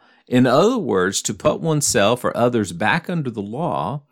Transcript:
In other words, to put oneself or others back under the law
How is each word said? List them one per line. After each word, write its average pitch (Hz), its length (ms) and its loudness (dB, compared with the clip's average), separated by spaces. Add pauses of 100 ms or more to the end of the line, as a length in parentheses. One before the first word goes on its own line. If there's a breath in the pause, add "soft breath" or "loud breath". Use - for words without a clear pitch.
(260 soft breath)
In 127 200 4
other 180 320 4
words, 98 420 0
to - 140 -6
put - 260 -2
oneself 123 640 0
or 101 100 -2
others 113 380 0
back 107 380 0
under 156 200 -4
the 107 120 -8
law 107 680 -6